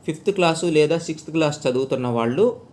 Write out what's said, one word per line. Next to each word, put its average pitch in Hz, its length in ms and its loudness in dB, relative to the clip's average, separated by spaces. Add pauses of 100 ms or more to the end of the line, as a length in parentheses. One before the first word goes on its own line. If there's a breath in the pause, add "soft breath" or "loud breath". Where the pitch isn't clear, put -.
ఫిఫ్త్ 160 320 -2
క్లాసు 170 300 2 (100)
లేదా 151 200 4 (100)
సిక్స్త్ 156 300 -10
క్లాస్ 147 280 0
చదువుతున్న 127 440 -2 (100)
వాళ్ళు 123 260 2 (280)